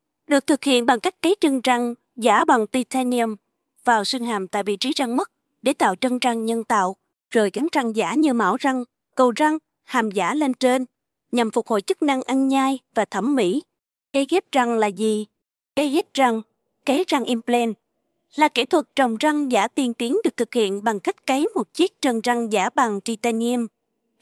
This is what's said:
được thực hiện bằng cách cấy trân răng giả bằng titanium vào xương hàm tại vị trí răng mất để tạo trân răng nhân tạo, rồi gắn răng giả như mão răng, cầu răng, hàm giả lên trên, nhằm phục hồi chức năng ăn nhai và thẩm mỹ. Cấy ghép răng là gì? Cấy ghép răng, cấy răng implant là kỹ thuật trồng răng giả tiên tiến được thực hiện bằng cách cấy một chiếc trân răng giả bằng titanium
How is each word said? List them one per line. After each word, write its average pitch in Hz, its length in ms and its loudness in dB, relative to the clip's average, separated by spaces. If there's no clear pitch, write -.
được 285 200 2
thực 285 160 2
hiện 247 220 2
bằng 240 140 2
cách - 220 -6
cấy 339 180 2
trân 269 220 0
răng 240 320 0
giả 233 300 4
bằng 240 220 4
titanium 247 680 -2
vào 220 200 2
xương 240 220 -4
hàm 202 220 -4
tại 202 160 -4
vị 202 120 -2
trí 254 200 -4
răng 240 220 -2
mất 392 140 -4
để 269 120 0
tạo 196 220 2
trân 247 240 -2
răng 233 260 -2
nhân 226 180 -2
tạo, 190 320 0
rồi 208 240 2
gắn 269 180 -2
răng 233 240 -2
giả 190 180 0
như 294 200 2
mão 208 260 2
răng, 262 240 -2
cầu 254 200 4
răng, 302 220 2
hàm 226 280 -2
giả 185 220 -2
lên 285 200 0
trên, 254 320 0
nhằm 233 200 0
phục 226 160 -2
hồi 214 140 0
chức - 200 -4
năng 269 200 0
ăn 269 260 0
nhai 269 320 0
và 208 100 2
thẩm 233 300 -2
mỹ. 220 260 0
Cấy 277 160 0
ghép 349 220 -2
răng 233 260 2
là 214 100 2
gì? 214 380 -2
Cấy 277 140 0
ghép 294 240 -2
răng, 233 280 2
cấy 285 220 0
răng 269 160 0
implant 233 540 -2
là 302 120 4
kỹ 240 180 0
thuật - 200 2
trồng 240 220 2
răng 294 340 0
giả 220 160 2
tiên 247 260 -2
tiến 240 300 -2
được - 140 -2
thực 233 160 -4
hiện 202 300 -2
bằng 214 160 -2
cách - 260 -6
cấy 277 300 0
một - 180 -6
chiếc - 280 -2
trân 233 200 0
răng 240 300 -2
giả 202 240 0
bằng 214 260 0
titanium 233 640 -2